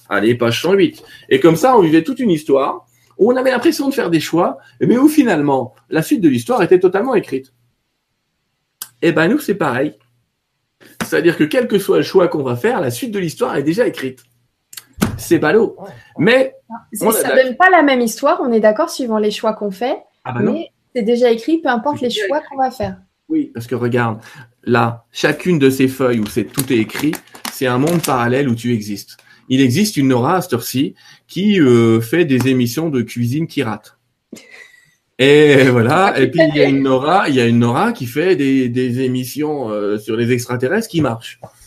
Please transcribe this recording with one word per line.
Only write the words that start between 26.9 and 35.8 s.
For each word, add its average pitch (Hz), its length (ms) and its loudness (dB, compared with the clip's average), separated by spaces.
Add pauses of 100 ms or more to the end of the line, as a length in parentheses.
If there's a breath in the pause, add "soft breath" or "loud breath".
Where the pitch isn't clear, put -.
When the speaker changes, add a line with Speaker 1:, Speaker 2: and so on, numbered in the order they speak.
Speaker 1:
c'est 131 120 -4
un 123 120 0
monde 160 280 0
parallèle 127 440 0
où 113 60 0
tu 120 180 -4
existes. 104 440 -8 (300 soft breath)
Il 131 140 0
existe 143 360 2
une 135 100 2
Nora 131 300 2
à 170 40 0
cette - 120 -6
heure-ci 127 420 -4 (320 soft breath)
qui, 196 320 0
euh, 117 420 6
fait 160 240 0
des 131 220 0
émissions 127 420 0
de 131 120 -2
cuisine 120 440 -4
qui 147 180 -6
ratent. - 340 -10 (1200 loud breath)
Et 143 520 6
voilà, 135 460 2